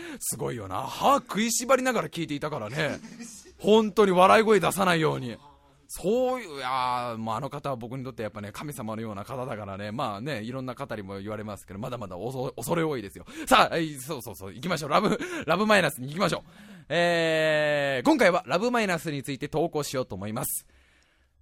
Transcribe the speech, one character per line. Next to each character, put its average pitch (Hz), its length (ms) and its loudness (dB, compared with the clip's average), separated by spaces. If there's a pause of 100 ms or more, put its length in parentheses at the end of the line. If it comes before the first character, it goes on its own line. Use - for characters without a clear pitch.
(200)
す - 180 -6
ご 139 140 -6
い 131 40 -6
よ 104 120 -10
な。 95 140 -4
歯 214 360 2
食 - 240 -4
い 226 100 0
し 240 140 -2
ば 254 100 4
り 254 80 4
な 262 100 2
が 208 100 0
ら 156 60 -8
聞 165 140 -6
い 147 40 -4
て 147 60 -6
い 143 60 -4
た 147 100 -4
か 143 100 -6
ら 104 100 -6
ね。 135 300 -2 (600)
本 214 320 6
当 214 140 6
に 190 60 6
笑 190 300 10
い - 20 6
声 208 160 6
出 160 120 2
さ 180 140 0
な 175 100 4
い 165 60 2
よ 143 140 2
う 135 40 -4
に。 117 180 -8 (580)
そ 254 420 0
う 247 40 -8
い 180 100 -12
う、 143 60 -12
い - 20 -6
や 127 540 0
ー、 113 40 -8
も 110 160 -4
う - 20 -2
あ 117 40 -2
の 139 120 -6
方 147 180 -8
は 135 60 -2
僕 117 220 -8
に 131 60 -8
と 127 60 -10
っ 123 40 -10
て 113 100 -8
や 104 60 -4
っ - 20 -12
ぱ 104 100 -12
ね、 101 100 -10
神 147 220 -10
様 110 220 -8
の 110 60 -6
よ 113 100 -6
う 101 40 -10
な 101 100 -10
方 123 200 -8
だ 113 100 -6
か 104 100 -8
ら 98 120 -8
ね。 104 140 -8
ま 117 240 -4
あ 98 60 -10
ね、 127 200 -6
い 113 100 -8
ろ 131 100 -8
ん 127 40 -8
な 127 80 -8
方 123 220 -10
に 107 80 -8
も 98 160 -10
言 98 100 -10
わ 107 80 -6
れ 107 60 -8
ま 104 140 -10
す - 100 -20
け 92 60 -16
ど、 98 60 -10
ま 131 120 -8
だ 120 80 -8
ま 104 80 -10
だ 90 100 -10
お 110 140 -6
そ-、 135 240 -4
恐 113 200 -4
れ 170 80 2
多 156 140 -2
い 107 60 -8
で 98 80 -12
す - 60 -16
よ。 87 80 -18 (200)
さ 226 260 6
あ、 143 60 0
え 170 60 0
い、 151 160 -6
そ 139 180 -10
う 117 60 -12
そ 113 80 -12
う 92 40 -12
そ 98 140 -12
う、 95 40 -12
行 110 80 -14
き 175 80 -4
ま 170 80 0
し 151 60 -6
ょ 147 40 -6
う。 - 20 -4
ラ 175 120 4
ブ、 214 180 2 (260)
ラ 156 100 2
ブ 208 120 2
マ 214 100 8
イ 180 60 6
ナ 151 80 2
ス - 100 -8
に 127 60 -8
行 143 80 -8
き 175 40 -4
ま 190 100 2
し 156 40 -2
ょ - 60 -2
う。 - 120 -16 (380)
え 156 1120 2
ー、 - 40 -2
今 311 120 6
回 214 140 6
は 180 160 2
ラ 135 100 2
ブ 233 140 0
マ 240 100 2
イ 208 60 0
ナ 175 100 0
ス 160 140 -6
に 139 100 -4
つ 143 100 -6
い 135 60 -6
て 147 120 -8
投 156 200 0
稿 151 140 -2
し - 120 -6
よ 127 60 0
う 123 60 -4
と 104 80 -10
思 98 120 -8
い 107 60 -6
ま 135 120 -4
す。 - 200 -6 (760)